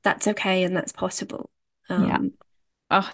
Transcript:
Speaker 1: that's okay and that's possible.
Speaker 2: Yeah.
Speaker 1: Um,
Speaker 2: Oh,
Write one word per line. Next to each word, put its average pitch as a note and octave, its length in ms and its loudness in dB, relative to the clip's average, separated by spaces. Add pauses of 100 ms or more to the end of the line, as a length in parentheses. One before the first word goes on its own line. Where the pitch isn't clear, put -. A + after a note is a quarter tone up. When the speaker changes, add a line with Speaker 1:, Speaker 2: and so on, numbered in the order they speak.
Speaker 1:
that's - 260 2
okay F#3+ 360 2
and F#3 120 0
that's - 160 -2
possible. - 580 -6 (460)
Speaker 2:
Yeah. - 220 2
Speaker 1:
Um, - 160 -2 (580)
Speaker 2:
Oh, F#3+ 200 2